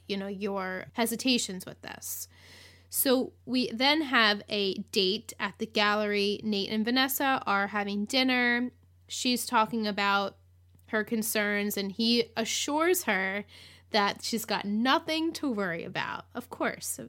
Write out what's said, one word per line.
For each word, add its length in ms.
you 100
know, 100
your 680
hesitations 720
with 160
this." 460
So 440
we 260
then 320
have 460
a 260
date 480
at 180
the 80
gallery. 800
Nate 260
and 160
Vanessa 600
are 200
having 380
dinner. 640
She's 400
talking 400
about 500
her 140
concerns, 720
and 160
he 340
assures 680
her 400
that 340
she's 220
got 200
nothing 680
to 180
worry 340
about. 500
Of 160
course, 600